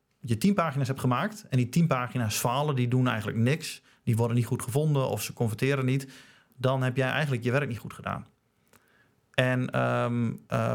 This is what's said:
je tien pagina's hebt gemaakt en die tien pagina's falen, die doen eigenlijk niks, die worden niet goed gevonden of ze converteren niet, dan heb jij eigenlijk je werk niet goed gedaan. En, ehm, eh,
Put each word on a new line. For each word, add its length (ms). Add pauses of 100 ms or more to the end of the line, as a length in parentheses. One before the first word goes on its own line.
(200)
je 180
tien 160
pagina's 340
hebt 120
gemaakt 500
en 80
die 120
tien 180
pagina's 500
falen, 380
die 120
doen 200
eigenlijk 300
niks, 440 (220)
die 120
worden 200
niet 100
goed 160
gevonden 460
of 160
ze 100
converteren 520
niet, 260 (440)
dan 280
heb 140
jij 120
eigenlijk 340
je 80
werk 180
niet 80
goed 160
gedaan. 340 (1040)
En, 360
ehm, 640 (160)
eh, 280